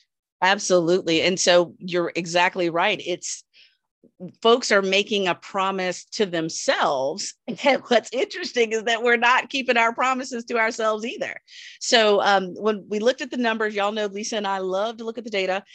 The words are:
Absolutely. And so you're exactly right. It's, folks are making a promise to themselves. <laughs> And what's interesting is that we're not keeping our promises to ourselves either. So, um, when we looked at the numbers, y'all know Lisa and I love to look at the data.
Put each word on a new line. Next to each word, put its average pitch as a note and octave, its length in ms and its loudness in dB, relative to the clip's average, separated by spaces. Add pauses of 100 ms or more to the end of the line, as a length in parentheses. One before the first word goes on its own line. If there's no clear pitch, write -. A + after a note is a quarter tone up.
(420)
Absolutely. F3+ 800 2
And F3 180 2
so F3 400 4
you're F3 360 -4
exactly F3 540 0
right. E3+ 340 0
It's, - 400 -8 (1000)
folks A#3 300 4
are G3+ 100 4
making G3 460 0
a E3+ 80 0
promise F#3+ 720 -4
to - 200 -2
themselves. E3 1120 -2 (120)
<laughs> A3 160 -8
And C4 260 4
what's A3 240 2
interesting B3 580 -2
is A3 120 -2
that A#3 200 0
we're A#3+ 140 4
not A#3+ 320 2
keeping B3+ 280 -2
our A3+ 160 4
promises B3+ 520 -2
to A#3+ 120 -4
ourselves A3 480 0
either. C4 300 -8 (440)
So, G#3+ 420 4
um, F#3+ 340 2
when G#3 320 -2
we G#3 120 -2
looked A#3+ 220 2
at C4 80 -8
the C4+ 80 -6
numbers, A3 380 0
y'all G3+ 160 0
know G#3+ 140 -2
Lisa G#3 320 -6
and G#3 100 -2
I G3 120 -2
love G3 380 -4
to A#3 60 -12
look A3+ 140 -8
at A3+ 80 -10
the A#3 40 -14
data. F#3+ 340 -2 (120)